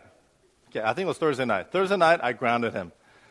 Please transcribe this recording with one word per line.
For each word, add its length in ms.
Okay, 120
I 120
think 120
it 20
was 100
Thursday 280
night. 260
Thursday 260
night, 240
I 120
grounded 400
him. 180